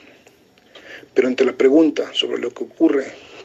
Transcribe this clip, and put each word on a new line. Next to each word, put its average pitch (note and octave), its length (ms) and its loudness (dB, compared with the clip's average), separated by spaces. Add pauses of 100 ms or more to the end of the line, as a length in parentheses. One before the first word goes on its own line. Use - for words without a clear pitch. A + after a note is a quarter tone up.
(1160)
Pero B2+ 140 2
ante B2+ 160 0
la B2 120 -2
pregunta C#3+ 560 2
sobre A#2+ 260 -4
lo A#2+ 140 -8
que - 120 -12
ocurre - 420 0 (380)